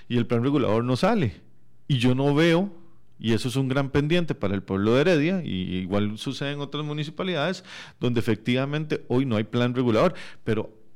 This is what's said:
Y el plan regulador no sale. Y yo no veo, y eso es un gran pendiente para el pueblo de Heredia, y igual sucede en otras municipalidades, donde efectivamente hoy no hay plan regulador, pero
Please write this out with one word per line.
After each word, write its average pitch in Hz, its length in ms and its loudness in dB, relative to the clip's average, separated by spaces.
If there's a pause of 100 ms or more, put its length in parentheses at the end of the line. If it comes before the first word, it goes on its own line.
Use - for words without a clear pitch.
Y 120 100 0
el 113 80 2
plan 117 180 0
regulador 117 400 2
no 127 100 0
sale. 185 460 0 (480)
Y 143 100 2
yo 127 160 4
no 139 200 2
veo, 170 360 4 (480)
y 113 140 0
eso 113 160 0
es 117 80 -4
un 135 100 2
gran 131 240 0
pendiente 156 440 2
para 98 200 -2
el 95 80 -2
pueblo 98 320 2
de 131 60 6
Heredia, 170 420 2
y 92 360 -4
igual 101 400 0
sucede 139 340 -6
en 143 80 -8
otras 147 240 -6
municipalidades, 156 800 -4 (340)
donde 120 220 0
efectivamente 139 880 0
hoy 127 160 2
no 120 120 0
hay 110 80 0
plan 120 300 0
regulador, 123 400 2 (300)
pero 107 260 -2 (260)